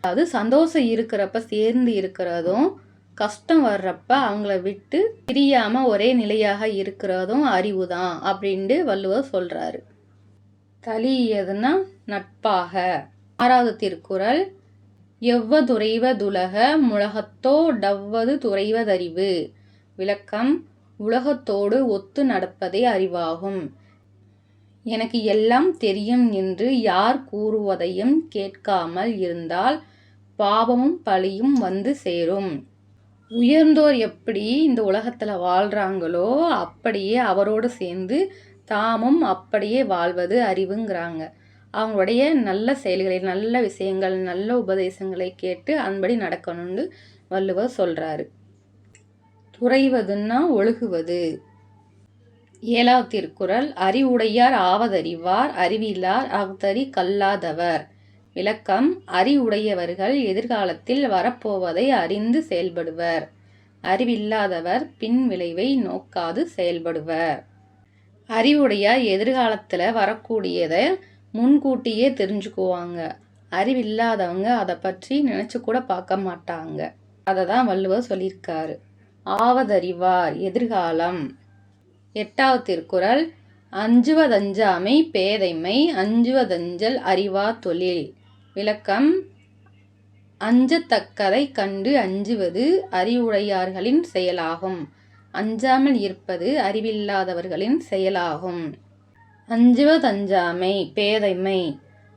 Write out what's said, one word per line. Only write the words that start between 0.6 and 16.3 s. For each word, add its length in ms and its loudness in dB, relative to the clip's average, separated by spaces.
இருக்கிறப்ப 540 -2
சேர்ந்து 540 0
இருக்கிறதும், 800 -2
கஷ்டம் 500 2
வர்றப்ப 440 -2
அவங்கள 540 0
விட்டு 540 -2
பிரியாம 520 2
ஒரே 280 4
நிலையாக 540 0
இருக்கிறதும் 760 -2
அறிவு 460 0
தான் 360 -6
அப்படின்ட்டு 600 -2
வள்ளுவர் 480 -2
சொல்றாரு. 460 -6
தழீஇயதுன்னா 960 0
நட்பாக. 1000 -2
ஆறாவது 400 4
திருக்குறள், 760 -2
"எவ்வதுறைவதுலக 1600 2